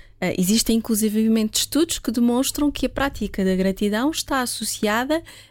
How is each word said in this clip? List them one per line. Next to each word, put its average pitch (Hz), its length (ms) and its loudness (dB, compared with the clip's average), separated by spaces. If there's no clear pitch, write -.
ah, 180 180 0
existem 220 380 2
inclusivamente 220 840 2
estudos - 380 0
que - 140 -4
demonstram 247 580 2
que 269 160 -2
a - 20 -4
prática 208 560 -4
da 190 120 2
gratidão 208 560 0
está - 300 -2
associada 233 800 -2